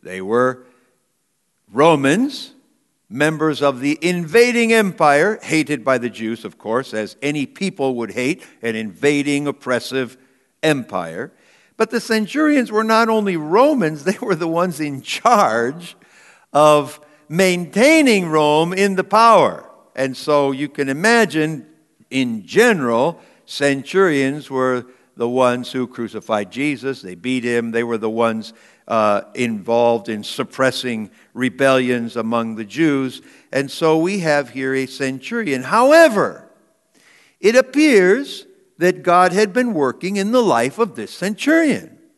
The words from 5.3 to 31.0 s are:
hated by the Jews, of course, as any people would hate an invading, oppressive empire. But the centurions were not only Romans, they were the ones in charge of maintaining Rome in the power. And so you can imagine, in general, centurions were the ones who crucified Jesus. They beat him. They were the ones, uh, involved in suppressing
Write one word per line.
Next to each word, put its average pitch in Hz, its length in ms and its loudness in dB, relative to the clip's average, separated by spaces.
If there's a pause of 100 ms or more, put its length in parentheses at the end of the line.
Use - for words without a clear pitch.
hated 147 440 -2
by 131 140 2
the 120 120 -6
Jews, 113 340 -8
of 95 140 -16
course, 117 340 -6
as 107 300 -8
any 143 240 -4
people 143 480 -4
would 117 160 -6
hate 127 320 -4 (180)
an 113 140 -6
invading, 143 720 -2
oppressive 127 720 -6 (440)
empire. 110 720 -4 (440)
But 220 140 -2
the 240 100 -4
centurions 240 720 -2
were 214 120 0
not 220 240 2
only 208 280 0
Romans, 165 680 0
they 202 180 -2
were 214 140 -2
the 165 140 -4
ones 165 320 -2
in 143 200 -6
charge 160 960 0 (560)
of 147 480 4 (280)
maintaining 190 1000 2
Rome 156 440 2
in 196 240 0
the 185 80 -2
power. 202 680 4 (240)
And 131 220 -4
so 143 340 0
you 139 180 -6
can 143 200 -4
imagine, 160 800 0 (440)
in 120 340 -4
general, 151 760 2 (260)
centurions 139 1000 0
were 127 380 -2 (320)
the 120 100 -2
ones 123 420 0
who 127 160 -4
crucified 107 640 -6
Jesus. 131 520 -6
They 90 120 -14
beat 117 300 -4
him. 120 280 -2
They 117 120 -2
were 117 140 -4
the 110 100 -4
ones, 110 460 -2 (340)
uh, 107 320 2 (140)
involved 117 720 0
in 107 160 -6
suppressing 123 880 -4 (240)